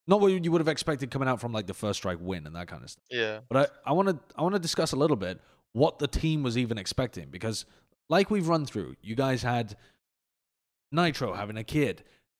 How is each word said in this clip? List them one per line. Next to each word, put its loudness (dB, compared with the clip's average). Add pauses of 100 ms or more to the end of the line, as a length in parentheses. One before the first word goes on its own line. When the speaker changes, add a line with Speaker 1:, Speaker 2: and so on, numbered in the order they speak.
Speaker 1:
not 6
what 6 (120)
you 0
would 4
have -2
expected -2
coming 0
out 0
from, -4
like, -4
the -6
First -2
Strike -2
win -6
and -14
that -10
kind -14
of -16
stuff. -20
Speaker 2:
Yeah. -2
Speaker 1:
But 2 (140)
I, 0
I 2
wanna, 2 (160)
I -4
wanna 2
discuss 0
a 0
little 4
bit -4 (340)
what 2
the 0
team 0
was 0
even 0
expecting, -4
because -6 (440)
like 4
we've 2
run 2
through, -6
you -8
guys 2
had 0 (1120)
Nitro 0
having -6
a -6
kid, 0 (360)